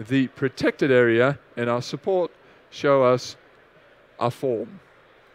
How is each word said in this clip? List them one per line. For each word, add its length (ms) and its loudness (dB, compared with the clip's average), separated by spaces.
the 200 0
protected 640 -4
area 480 4
in 100 -4
our 140 -2
support, 500 -4
show 340 0
us 320 0
our 140 -2
form. 480 -6